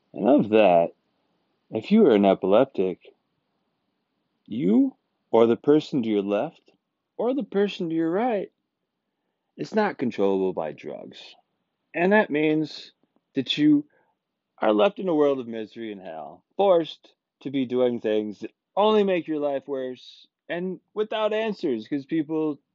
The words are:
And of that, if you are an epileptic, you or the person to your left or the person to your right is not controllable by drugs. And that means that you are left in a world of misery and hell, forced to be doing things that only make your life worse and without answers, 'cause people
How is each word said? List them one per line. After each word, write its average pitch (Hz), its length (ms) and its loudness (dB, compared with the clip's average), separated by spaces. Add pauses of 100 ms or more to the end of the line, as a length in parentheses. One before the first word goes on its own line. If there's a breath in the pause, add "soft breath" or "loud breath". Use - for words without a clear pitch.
(140)
And 95 160 -2
of 147 200 4
that, 90 440 4 (800)
if 110 200 -6
you 214 140 6
are 120 100 8
an 101 100 6
epileptic, 95 880 2 (1300)
you 214 500 0 (340)
or 113 160 6
the 113 120 2
person 147 460 0
to 113 60 -4
your 104 120 0
left 101 400 -4 (560)
or 233 160 -2
the 269 100 -4
person 196 460 -4
to 160 60 -4
your 165 160 -2
right 208 400 -4 (1040)
is - 180 -8
not 208 220 -2
controllable 98 560 -2
by 78 180 -8
drugs. - 640 -16 (580)
And 180 200 0
that 214 160 4
means 156 640 -2 (420)
that 131 220 -4
you 147 280 4 (720)
are 156 140 2
left 202 260 2
in 190 100 -6
a 165 60 0
world 143 240 2
of 120 80 -12
misery 113 440 -10
and 98 100 -14
hell, 80 420 -16 (120)
forced 175 580 0 (280)
to 135 100 -10
be 135 140 -2
doing 123 340 0
things 107 400 -4
that - 120 -14 (240)
only 214 280 2
make 180 240 -2
your 156 120 -4
life 139 280 -4
worse 131 600 -10 (200)
and 175 320 -8 (140)
without 214 400 -4
answers, 190 540 -4
'cause 139 180 -6
people 156 540 -4 (160)